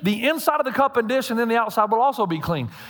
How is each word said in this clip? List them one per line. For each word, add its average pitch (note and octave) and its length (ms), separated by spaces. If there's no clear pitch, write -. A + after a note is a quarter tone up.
the G#3 260
inside D4+ 320
of C#4 60
the C4 60
cup C4+ 260
and A3+ 100
dish, C4 220
and A#3 100
then A#3 80
the A3+ 100
outside G#3+ 340
will A3+ 100
also B3+ 240
be E3 140
clean. C#3+ 300